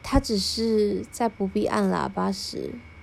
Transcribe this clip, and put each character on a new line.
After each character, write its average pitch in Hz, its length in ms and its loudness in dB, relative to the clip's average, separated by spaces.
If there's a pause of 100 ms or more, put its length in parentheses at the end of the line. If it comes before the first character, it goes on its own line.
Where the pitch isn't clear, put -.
他 269 160 4
只 240 180 2
是 208 720 2
在 233 200 -2
不 196 180 -2
必 208 200 0
按 202 220 2
喇 180 200 0
叭 190 240 -2
时， - 400 -6 (300)